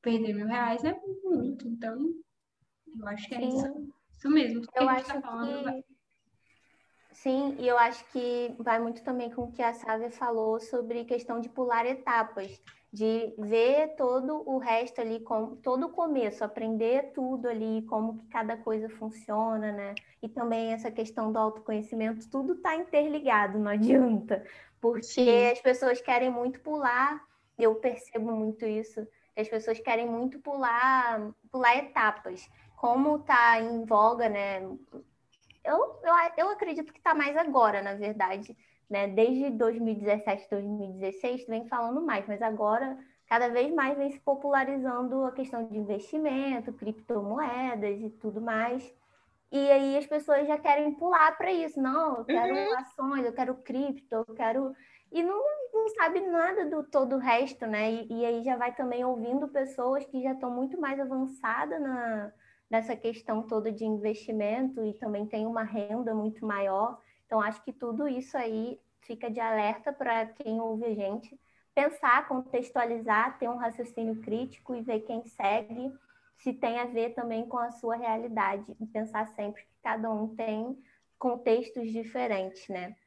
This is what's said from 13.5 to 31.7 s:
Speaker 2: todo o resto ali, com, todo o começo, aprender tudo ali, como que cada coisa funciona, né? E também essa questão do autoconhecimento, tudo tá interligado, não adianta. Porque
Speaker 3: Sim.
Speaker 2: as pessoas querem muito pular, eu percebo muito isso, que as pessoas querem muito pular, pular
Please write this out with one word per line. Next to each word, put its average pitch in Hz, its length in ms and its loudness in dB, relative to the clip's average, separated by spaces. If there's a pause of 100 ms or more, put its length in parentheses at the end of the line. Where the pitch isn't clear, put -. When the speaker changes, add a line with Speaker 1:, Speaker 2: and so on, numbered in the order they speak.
Speaker 2:
todo 262 520 0
o 262 120 0
resto 240 420 0
ali, 226 200 -4
com, 226 340 -4
todo 262 320 0
o - 20 -6
começo, 269 540 0
aprender 226 680 0
tudo 254 360 -2
ali, 220 400 -2
como 220 300 -2
que - 80 -20
cada 226 300 -4
coisa 220 300 -4
funciona, 220 840 -4
né? 202 240 -8 (260)
E 226 80 -8
também 226 440 -2
essa 226 180 -4
questão 220 400 -4
do 220 80 2
autoconhecimento, 220 920 -2
tudo 277 280 0
tá 320 180 0
interligado, 285 840 2
não 208 140 0
adianta. 220 760 4 (340)
Porque 233 280 0
Speaker 3:
Sim. 240 440 8
Speaker 2:
as 247 80 0
pessoas 254 400 4
querem 247 300 2
muito 247 300 -2
pular, 285 600 0 (380)
eu 220 180 6
percebo 233 560 -2
muito 220 320 -2
isso, 220 400 -4 (300)
que 214 80 -4
as 220 80 -2
pessoas 226 300 -2
querem 233 280 0
muito 254 320 -4
pular, 240 920 2 (200)
pular 247 260 6